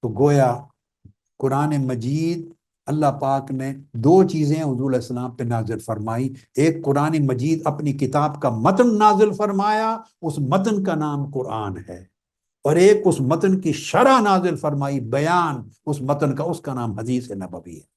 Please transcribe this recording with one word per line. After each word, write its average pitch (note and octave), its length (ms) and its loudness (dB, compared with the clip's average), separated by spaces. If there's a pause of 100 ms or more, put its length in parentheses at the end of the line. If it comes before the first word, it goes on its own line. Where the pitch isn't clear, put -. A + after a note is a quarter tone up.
تو A2+ 220 -2
گویا C#3 400 2 (760)
قرآن C#3 480 -2
مجید D3 640 -4 (320)
اللہ D3 260 0 (100)
پاک C3+ 300 -2
نے C3+ 220 -6 (200)
دو D#3+ 340 6
چیزیں D#3 340 0
حضور C3+ 280 -2
علیہ B2 100 0
السلام B2 320 -8
پہ B2 120 -10
نازل A2+ 360 -4
فرمائی، A2+ 540 -6 (220)
ایک D#3+ 300 2
قرآن D3 420 0
مجید D3 380 0
اپنی D3 280 -2
کتاب D3 480 -2
کا C#3 80 0
متن F#3+ 500 2
نازل G#3 340 6
فرمایا، G#3+ 680 -2 (200)
اس D#3 180 -6
متن F#3+ 440 0
کا F3+ 120 -2
نام C#3+ 360 -4
قرآن A2 460 -6 (120)
ہے، F2+ 280 -18 (400)
اور D3 180 2
ایک G3+ 300 6
اس D3+ 160 2
متن F3 400 2
کی D#3 120 -2
شرح B3+ 480 4
نازل F#3 340 2
فرمائی، C#3+ 440 -2
بیان C#3+ 680 -2 (160)
اس C#3+ 160 -4
متن C#3 340 0
کا، D3 80 -4
اس E3+ 160 -4
کا C#3 140 -8
نام A#2 260 -6
حدیث A#2+ 320 -4
نبوی F2+ 440 -12
ہے۔ D2+ 100 -20 (120)